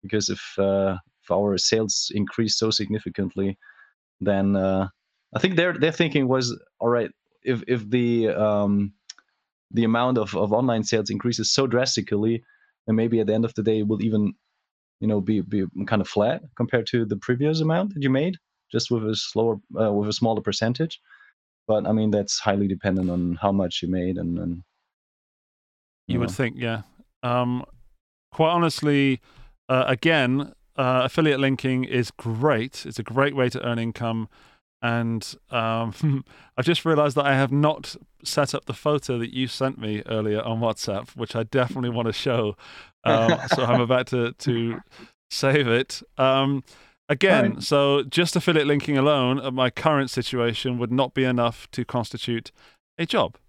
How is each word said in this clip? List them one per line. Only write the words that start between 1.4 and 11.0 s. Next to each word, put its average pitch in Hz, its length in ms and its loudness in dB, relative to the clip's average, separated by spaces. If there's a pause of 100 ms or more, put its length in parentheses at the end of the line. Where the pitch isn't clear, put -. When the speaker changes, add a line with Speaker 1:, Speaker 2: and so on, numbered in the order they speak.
Speaker 1:
sales - 560 -2
increase 104 420 -2
so 110 140 0
significantly, 98 880 -4 (640)
then, 98 340 2
uh, 95 340 2 (460)
I - 60 -2
think 185 160 2
their, 175 160 4
their 156 200 2
thinking 151 360 2
was, 123 280 0 (220)
"All 117 100 0
right, 120 220 0 (340)
if, 123 220 0
if 110 240 -2
the, 120 380 2
um, 101 640 2 (800)
the 117 100 2
amount 120 340 2
of, 101 200 -2
of 101 160 2
online 113 320 2
sales 110 260 -2